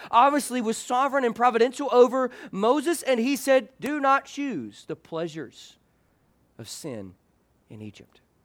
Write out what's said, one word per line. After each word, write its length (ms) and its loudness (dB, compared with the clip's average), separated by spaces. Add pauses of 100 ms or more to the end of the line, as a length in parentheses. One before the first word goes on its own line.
(100)
obviously 500 2
was 160 -2
sovereign 480 0
and 100 0
providential 580 2
over 380 6 (200)
Moses, 520 0
and 160 0
he 180 0
said, 340 2 (100)
"Do 200 -6
not 260 2
choose 600 -10
the 100 -8
pleasures 840 -12 (800)
of 100 -16
sin 460 -12 (560)
in 100 -18
Egypt." 400 -18 (240)